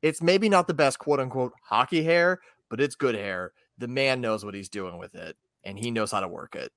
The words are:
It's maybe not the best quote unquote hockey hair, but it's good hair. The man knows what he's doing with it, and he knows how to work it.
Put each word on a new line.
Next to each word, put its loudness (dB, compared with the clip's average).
It's 0
maybe 4
not 6
the -2
best 2
quote 2
unquote -4
hockey 2
hair, 4
but -2
it's 0
good 0
hair. -6
The -10
man 0
knows -2
what -10
he's -12
doing -8
with -16
it, -14
and -12
he -4
knows -2
how 0
to -2
work -12
it. -10